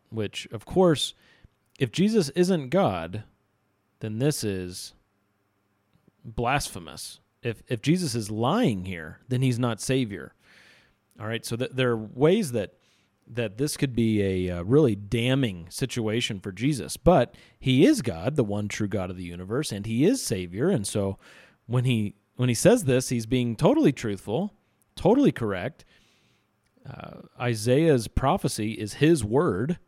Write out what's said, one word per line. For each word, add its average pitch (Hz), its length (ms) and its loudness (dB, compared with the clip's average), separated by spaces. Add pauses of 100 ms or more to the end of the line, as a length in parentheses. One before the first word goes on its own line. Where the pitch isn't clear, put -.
(100)
which, 107 420 -6
of 107 140 -12
course, 175 480 2 (640)
if 127 120 0
Jesus 196 400 2
isn't 175 380 0
God, 107 560 0 (760)
then 107 180 -6
this 143 260 0
is 92 480 -6 (1300)
blasphemous. 117 960 -6 (240)
If, 117 260 -6
if 120 120 -4
Jesus 160 340 0
is 110 160 -6
lying 117 540 0
here, 85 420 -12
then 127 140 -2
he's 127 180 0
not 117 220 -2
Savior. 110 540 -4 (840)
All 110 80 -10
right, 113 200 -6
so 120 100 -6
th-, 123 160 -4
there 127 200 2
are 113 40 0
ways 135 560 0
that, 104 220 -4 (520)
that 113 300 -6
this 143 200 -4
could 131 200 -2
be 110 260 2
a, 92 360 -2
uh, 87 40 -6
really 120 320 4
damning 110 760 -2
situation 113 720 -4
for 101 120 -10
Jesus, 107 440 -2
but 165 380 4 (240)
he 135 280 4
is 277 160 4
God, 101 340 -4
the 131 80 4
one 104 240 -4
true 104 180 -4
God 95 240 -4
of 90 60 -10
the 90 80 -10
universe, 92 480 -6
and 101 140 -8
he 113 180 2
is 247 180 2
Savior, 95 460 -2
and 120 180 0
so 98 320 -2 (480)
when 123 180 0
he, 113 300 0 (220)
when 123 140 2
he 120 40 2
says 208 300 6
this, 127 240 2
he's 117 180 -2
being 120 300 0
totally 220 360 4
truthful, 117 640 -4 (400)
totally 233 380 4
correct. 101 520 -6 (1040)
Uh, - 340 -16 (180)
Isaiah's 123 680 4
prophecy 131 640 0
is 104 220 -8
his 147 300 4
word, 131 640 0